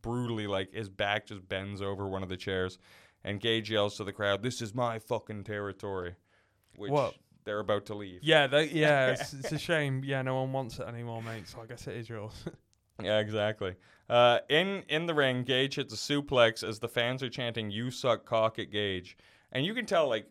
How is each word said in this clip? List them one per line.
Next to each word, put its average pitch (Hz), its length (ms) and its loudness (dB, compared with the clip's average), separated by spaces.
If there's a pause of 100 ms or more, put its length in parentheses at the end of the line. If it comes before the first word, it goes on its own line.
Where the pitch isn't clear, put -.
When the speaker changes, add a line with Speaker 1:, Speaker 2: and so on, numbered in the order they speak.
Speaker 1:
brutally, 117 440 -4
like, 98 280 -2
his 101 160 -8
back 101 380 -2
just 95 200 -14
bends 98 320 -6
over 98 260 -4
one 95 160 -4
of 92 60 -6
the 92 80 -6
chairs, 92 420 -2 (460)
and 101 160 -6
Gage 113 300 0
yells 104 260 2
to 107 80 -8
the 98 80 -6
crowd, 101 300 0
"This 120 180 -4
is 110 140 -8
my 120 240 -2
fucking 107 460 -6
territory," 98 720 -6 (600)
which 113 140 -8
Speaker 2:
What? 139 240 2 (300)
Speaker 1:
they're 104 160 -2
about 104 260 0
to 107 80 -8
leave. 95 280 -10
Speaker 2:
Yeah, 147 260 6
they, 147 200 4
yeah, 147 380 6
Speaker 1:
<laughs> 127 60 4
Speaker 2:
it's, 131 200 -4
it's 139 180 -8
a 151 80 -4
shame. 143 460 0
Yeah, 135 160 -2
no 131 220 -2
one 131 100 -4
wants 131 260 -6
it - 80 -8
anymore, 117 360 -8
mate, 113 260 -10
so 120 140 -14
I 113 40 -16
guess 120 200 -14
it 113 100 -8
is 117 140 -8
yours. 107 240 -10 (140)
<laughs> - 540 -18
Speaker 1:
Yeah, 104 160 2
exactly. 107 560 0 (340)
Uh, 120 300 8 (100)
in, 185 400 2
in 160 180 0
the 165 80 0
ring, 131 280 4
Gage 131 320 0
hits 117 180 -6
a 110 40 -8
suplex 135 640 4
as 107 160 -4
the 120 100 -4
fans 127 360 0
are 123 40 -6
chanting, 117 420 -4
"You 117 200 -4
suck 123 340 0
cock" 110 360 2
at 95 100 -8
Gage. 98 460 -2 (340)
And 131 160 -2
you 214 80 -4
can 240 120 -4
tell, 160 220 2
like, 110 220 0